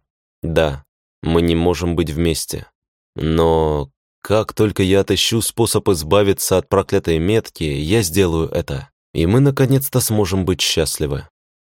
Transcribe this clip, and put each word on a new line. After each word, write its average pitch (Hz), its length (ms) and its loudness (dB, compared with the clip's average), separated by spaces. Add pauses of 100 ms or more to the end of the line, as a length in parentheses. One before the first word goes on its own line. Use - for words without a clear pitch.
(440)
Да, 78 400 0 (380)
мы 82 200 0
не 85 140 2
можем 85 400 0
быть 80 160 -2
вместе. 80 560 -4 (480)
Но 80 760 0 (300)
как 104 320 -2
только 104 300 0
я 95 180 4
отыщу 104 400 0
способ 107 480 0
избавиться 95 680 2
от - 120 -2
проклятой 92 500 0
метки, 104 440 -2
я 78 400 0
сделаю 82 460 0
это. 71 400 -6 (240)
И 82 120 0
мы 110 140 4
наконец-то 135 600 2
сможем 98 460 0
быть 90 160 -2
счастливы. 73 680 -2 (380)